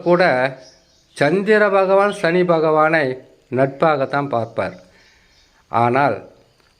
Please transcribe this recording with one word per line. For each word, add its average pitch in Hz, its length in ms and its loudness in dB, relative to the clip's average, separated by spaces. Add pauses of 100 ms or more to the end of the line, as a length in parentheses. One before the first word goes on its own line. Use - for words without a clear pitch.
கூட 175 160 2 (920)
சந்திர 202 460 2 (140)
பகவான் 196 460 2
சனி 175 200 2 (120)
பகவானை 156 520 2 (520)
நட்பாகத்தான் 139 760 -2
பார்ப்பார். 107 420 -6 (960)
ஆனால் 120 480 0 (600)